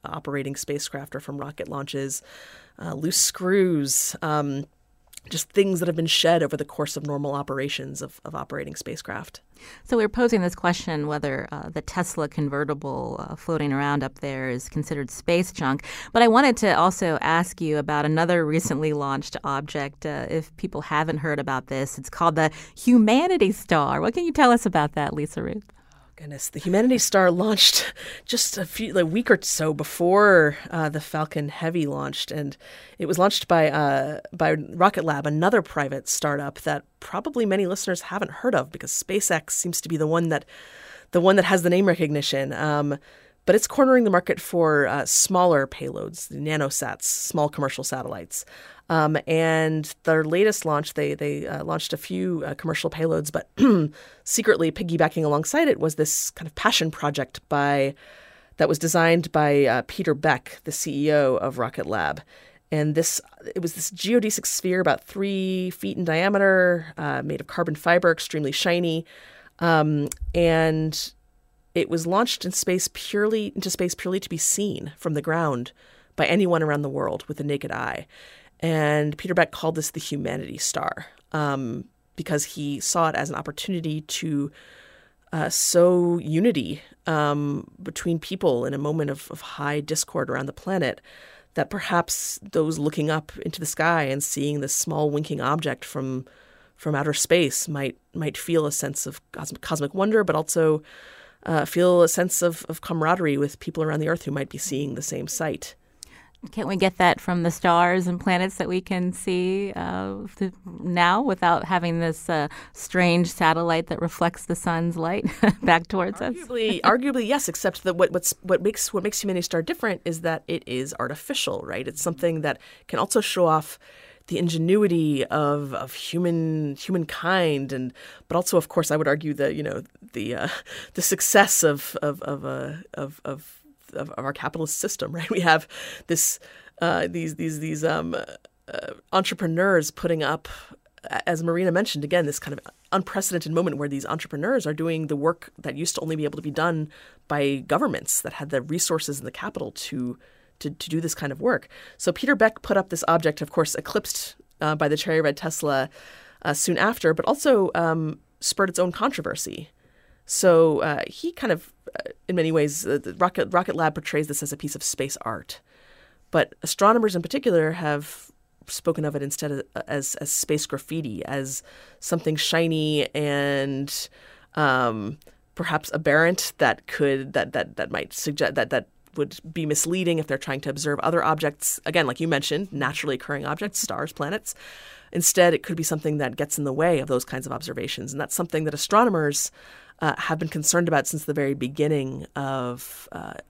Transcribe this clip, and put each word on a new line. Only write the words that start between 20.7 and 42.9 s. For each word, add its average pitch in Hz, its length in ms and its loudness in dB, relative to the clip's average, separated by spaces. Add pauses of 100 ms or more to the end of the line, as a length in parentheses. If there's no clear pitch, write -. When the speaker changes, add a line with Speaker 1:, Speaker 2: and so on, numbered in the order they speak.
Speaker 2:
haven't 156 380 0
heard 147 220 -2
about 135 260 -4
this, 135 320 -6
it's 135 120 -12
called 165 260 2
the 156 140 4 (260)
Humanity 240 760 6
Star. 143 480 0
What 202 140 0
can 349 100 -2
you 339 80 -2
tell 269 200 6
us 233 120 4
about 156 280 2
that, 147 200 -2
Lisa 151 300 -6
Ruth? - 220 -6 (540)
Speaker 1:
Goodness, 147 300 -10
the - 100 -8
Humanity 214 400 4
Star 190 320 6
launched 196 640 4 (160)
<laughs> - 140 -16
just - 340 -2
a 180 80 -4
few, 196 320 -2
a 170 80 4
week 208 240 0
or 202 100 8
so 156 320 -2
before, 175 840 6 (100)
uh, 160 200 -2
the 151 120 -4
Falcon 151 480 -4
Heavy 165 380 -2
launched, 143 460 -6
and 143 240 -6 (420)
it 175 80 -4
was 165 140 0
launched 196 260 2
by, 160 240 6
uh, 143 480 0 (140)
by 156 220 2
Rocket 175 500 2
Lab, 147 240 0
another 165 340 4
private 135 460 -4
startup 143 540 -2
that 147 200 -4 (160)
probably 240 480 -2
many 190 220 2
listeners 185 320 -4
haven't 180 320 -6
heard 247 240 0
of 131 160 0
because - 180 -12
SpaceX 185 600 -2
seems - 280 -2
to - 80 -12
be 165 80 0
the 151 120 0
one 165 220 2
that, 147 140 0 (680)
the 175 80 4
one 190 160 8
that 185 80 8
has 185 180 4
the 175 80 4
name 190 160 6
recognition. 143 640 0
Um, 147 460 0 (500)